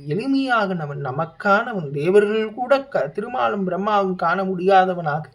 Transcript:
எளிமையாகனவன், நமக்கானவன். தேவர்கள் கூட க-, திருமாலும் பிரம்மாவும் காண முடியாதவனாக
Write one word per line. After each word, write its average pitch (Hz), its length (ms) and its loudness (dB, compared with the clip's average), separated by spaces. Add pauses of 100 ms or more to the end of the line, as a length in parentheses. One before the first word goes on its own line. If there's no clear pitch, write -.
எளிமையாகனவன், 196 960 -2
நமக்கானவன். 180 880 -2
தேவர்கள் 208 640 2
கூட 269 300 0
க-, 143 240 -2
திருமாலும் 226 560 -2
பிரம்மாவும் 190 520 0
காண 185 280 0
முடியாதவனாக 180 800 2 (100)